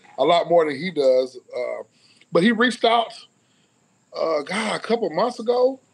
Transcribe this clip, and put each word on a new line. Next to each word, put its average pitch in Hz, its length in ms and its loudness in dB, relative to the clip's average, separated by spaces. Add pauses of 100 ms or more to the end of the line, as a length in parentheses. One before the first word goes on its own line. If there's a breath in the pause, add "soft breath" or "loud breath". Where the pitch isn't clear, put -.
(180)
a 131 60 0
lot 165 240 2
more 170 160 6
than 147 120 -2
he 165 140 -6
does, 131 480 0 (180)
uh, 120 280 -8 (480 soft breath)
but 170 100 2
he 214 80 6
reached 233 340 0
out, 226 280 2 (1000)
uh, 160 300 -2
God, 190 340 -6
a - 40 -6
couple 220 300 -2
months 202 280 -2
ago. 247 420 0 (140)